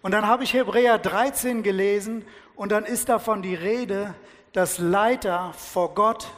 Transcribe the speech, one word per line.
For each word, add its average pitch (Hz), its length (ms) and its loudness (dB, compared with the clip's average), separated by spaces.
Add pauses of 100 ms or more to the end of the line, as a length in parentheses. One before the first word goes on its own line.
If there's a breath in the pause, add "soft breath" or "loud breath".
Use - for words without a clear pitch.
Und 190 120 -4
dann 214 140 2
habe 247 180 4
ich - 100 -2
Hebräer 240 420 4
dreizehn 226 640 0
gelesen 202 640 0 (320 loud breath)
und 202 160 -4
dann 214 140 0
ist 247 240 -4
davon 220 320 0
die 185 120 -4
Rede, 202 600 -4 (400 loud breath)
dass 180 240 0
Leiter 185 800 0
vor 175 360 -2
Gott 220 440 0